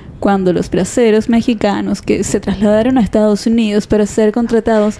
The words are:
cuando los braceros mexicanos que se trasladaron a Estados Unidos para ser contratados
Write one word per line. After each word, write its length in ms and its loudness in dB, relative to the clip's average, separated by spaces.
cuando 340 2
los 160 -2
braceros 600 0
mexicanos 720 -2
que 220 -2
se 160 -2
trasladaron 580 0
a 40 4
Estados 460 2
Unidos 400 0
para 180 2
ser 260 0
contratados 680 0